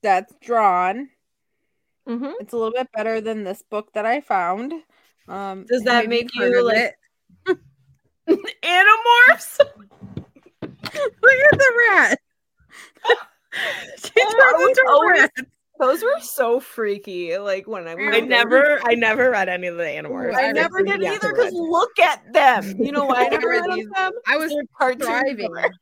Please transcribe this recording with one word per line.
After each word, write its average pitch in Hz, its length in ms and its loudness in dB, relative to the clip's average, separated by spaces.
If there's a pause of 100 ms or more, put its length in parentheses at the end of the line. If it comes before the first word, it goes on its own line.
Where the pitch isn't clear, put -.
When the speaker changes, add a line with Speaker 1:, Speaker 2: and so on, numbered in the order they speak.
Speaker 1:
that's 190 280 0 (100)
drawn. 214 680 0 (960)
Speaker 2:
Mm-hmm. 262 320 -8
Speaker 1:
It's 208 140 -16
a 240 40 -6
little 226 160 -4
bit 247 180 -6
better 226 280 -4
than 220 240 -8
this 190 200 -10
book 214 300 -10
that 214 120 -4
I 247 160 -2
found. 202 520 -4 (540)
Um, 190 380 -12
Speaker 2:
Does 240 180 -2
that 240 240 0
Speaker 1:
maybe 240 180 -2
Speaker 2:
make 247 100 -16
Speaker 1:
you've 247 80 -4
heard 247 80 2
Speaker 2:
you, 240 80 2
Speaker 1:
of 240 60 2
Speaker 2:
like, 233 280 0 (540)
Speaker 1:
it. 370 120 -2 (680)
Speaker 2:
<laughs> - 360 -2
Animorphs? 466 960 4
<laughs> - 1040 -6
Speaker 1:
Look - 120 -16 (200)
at 539 680 4
the 480 300 4
rat. 277 300 2 (880)
<laughs> 494 120 2 (880)
She - 140 -14
Speaker 2:
Oh, 494 60 4
Speaker 1:
turns 427 180 -2
Speaker 2:
I 539 160 6
was - 120 4
Speaker 1:
into 523 120 2
a - 100 4
Speaker 2:
always 330 300 4
Speaker 1:
rat. - 100 2 (480)
Speaker 2:
Those 277 220 0
were 523 200 -2
so 240 380 -2
freaky. 202 760 -8
Like, 196 300 -6
when 190 200 -10
I 165 40 -12
Speaker 1:
I - 20 -12
Speaker 3:
I 214 280 -2
Speaker 2:
was 240 60 -8
Speaker 3:
never, 254 560 2
I 240 120 2
never 233 340 2
read 202 180 0
any 180 200 -6
of 170 100 -8
the 170 60 -4
Animorphs. 156 500 -6
Speaker 2:
I 269 160 0
Speaker 1:
I - 40 -4
Speaker 2:
never 330 240 -2
Speaker 1:
read 381 100 0
Speaker 2:
did 392 140 -2
Speaker 3:
Yes, 403 220 -4
Speaker 2:
either, 508 40 -2
Speaker 3:
I 539 100 -2
Speaker 2:
'cause 440 160 0
Speaker 3:
read. - 0 -
Speaker 2:
look 349 460 -2
at 302 340 0
them. 233 460 2
You 269 120 -2
know 285 140 -2
why 247 200 2
I - 0 -
Speaker 1:
<laughs> - 20 -2
I - 20 -2
Speaker 2:
never - 200 -2
Speaker 1:
read - 180 -2
Speaker 2:
read 370 100 -4
Speaker 1:
these. 415 180 -10
Speaker 2:
them? 381 180 -2 (140)
Speaker 1:
I 285 100 0
was 311 140 -4
Speaker 2:
They're 294 120 -4 (120)
cartoon 254 260 -2
Speaker 1:
thriving. 247 360 -4
Speaker 2:
filler. 185 320 -6 (120)